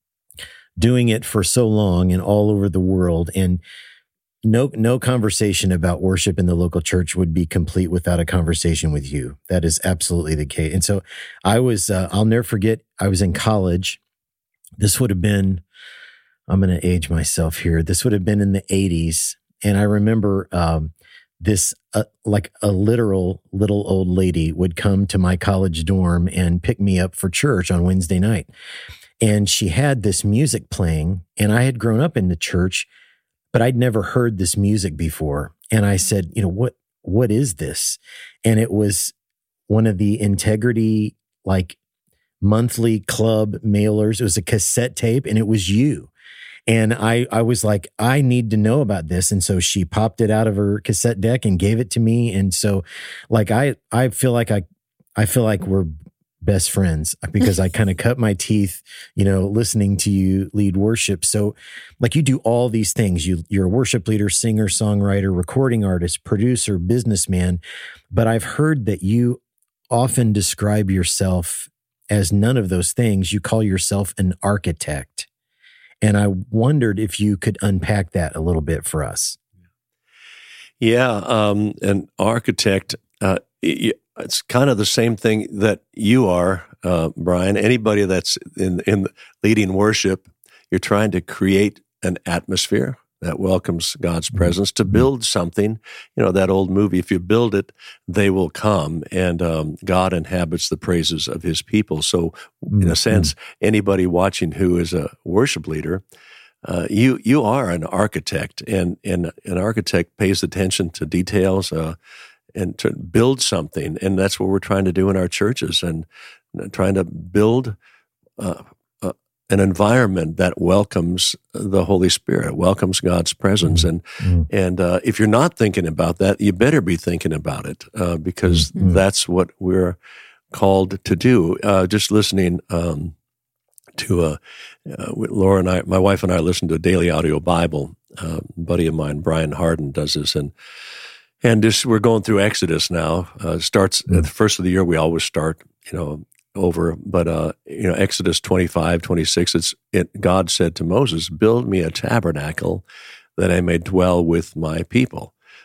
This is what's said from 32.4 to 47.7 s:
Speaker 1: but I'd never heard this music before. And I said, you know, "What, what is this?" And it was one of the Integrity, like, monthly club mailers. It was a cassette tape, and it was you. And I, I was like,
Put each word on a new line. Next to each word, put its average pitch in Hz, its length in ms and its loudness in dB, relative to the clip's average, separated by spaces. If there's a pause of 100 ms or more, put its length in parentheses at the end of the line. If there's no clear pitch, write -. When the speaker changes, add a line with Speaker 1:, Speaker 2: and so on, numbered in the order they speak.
Speaker 1:
but 117 80 2
I'd 127 160 2
never 120 240 2
heard 117 360 -2
this 90 200 -2
music 101 400 0
before. 76 560 -4 (180)
And 107 140 4
I 98 120 2
said, 92 380 -2
you 110 60 -2
know, 98 60 2
"What, 101 280 -2 (260)
what 107 300 0
is 113 240 0
this?" - 440 -8 (440)
And 110 160 4
it 113 120 0
was 101 420 0 (540)
one 110 200 2
of 104 100 0
the 104 220 0
Integrity, 107 960 0 (300)
like, 95 320 -2 (640)
monthly 113 580 2
club 107 640 0
mailers. 107 560 2
It 120 40 -2
was 101 140 0
a 104 40 -2
cassette - 540 -2
tape, 120 300 0
and 107 120 0
it 110 100 2
was 101 220 0
you. 107 400 0 (580)
And 113 260 4
I, 117 380 0
I 110 120 2
was 117 200 0
like, 104 240 0 (100)